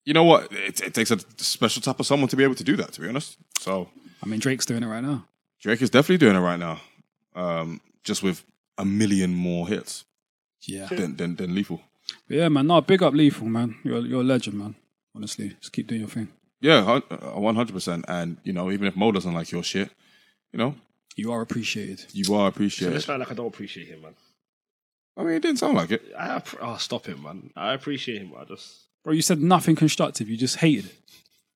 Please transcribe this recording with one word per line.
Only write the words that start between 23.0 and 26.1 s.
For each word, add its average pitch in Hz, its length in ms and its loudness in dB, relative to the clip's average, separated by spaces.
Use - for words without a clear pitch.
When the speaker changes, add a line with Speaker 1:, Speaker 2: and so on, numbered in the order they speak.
Speaker 3:
not 139 120 -4
like 127 120 -8
I 123 40 -10
don't 117 120 -8
appreciate 95 400 -14
him, 80 140 -20
man. 80 140 -20
Speaker 1:
I - 80 -8
mean, 330 120 0
it 311 80 0
didn't 311 160 2
sound 294 180 4
like 101 140 0
it. 220 100 0